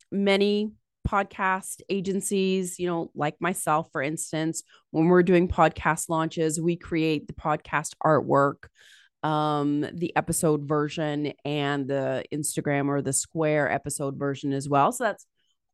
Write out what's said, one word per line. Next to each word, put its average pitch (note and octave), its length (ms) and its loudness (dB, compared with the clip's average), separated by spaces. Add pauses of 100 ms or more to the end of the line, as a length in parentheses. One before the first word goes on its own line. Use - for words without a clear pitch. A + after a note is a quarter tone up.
(120)
many G3+ 600 2 (360)
podcast G3 800 -2
agencies, F#3+ 920 -2
you F3 80 -2
know, E3+ 280 -4
like D3 260 -2
myself, E3 500 0
for D3+ 100 -4
instance, D#3+ 640 -4 (280)
when D#3+ 160 4
we're F3+ 160 8
doing F3+ 240 4
podcast D#3+ 640 2
launches, D#3+ 520 -2
we E3+ 140 0
create D#3+ 520 -2
the - 60 -12
podcast D3+ 600 -4 (120)
artwork, C#3+ 640 2 (600)
um, D3 540 0 (120)
the E3+ 220 -4
episode D#3 520 0
version, D3 640 -2 (100)
and C#3+ 440 -2
the C3+ 440 -2
Instagram D3 560 -2
or C#3+ 140 0
the C3+ 120 -2
Square D3+ 580 0
episode C#3 460 -4
version C#3 360 -4
as C#3 160 -4
well. C#3+ 220 4
So - 140 -4
that's - 200 -4 (480)